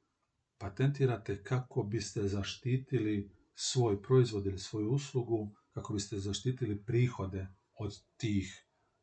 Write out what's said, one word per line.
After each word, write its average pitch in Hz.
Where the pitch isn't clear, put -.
patentirate 120
kako 127
biste 104
zaštitili 107
svoj 110
proizvod 107
ili 92
svoju 107
uslugu, 113
kako -
biste 104
zaštitili 104
prihode 98
od 104
tih 101